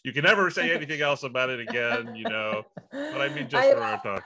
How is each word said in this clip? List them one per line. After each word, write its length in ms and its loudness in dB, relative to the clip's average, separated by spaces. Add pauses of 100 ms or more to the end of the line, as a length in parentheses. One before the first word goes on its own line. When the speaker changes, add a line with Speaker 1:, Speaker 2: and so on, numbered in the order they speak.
Speaker 1:
you 80 -6
can 120 -2
never 260 6
say 220 0
Speaker 2:
<laughs> 20 2
Speaker 1:
anything 280 -4
else 200 0
about 280 -2
it 100 -4
again, 540 -2
you 100 -8
know, 380 -2 (300)
but 280 -6
I 80 2
mean, 200 -6
just 140 2
Speaker 2:
I, 120 8
Speaker 1:
for 80 2
our 180 -2
talk 260 -4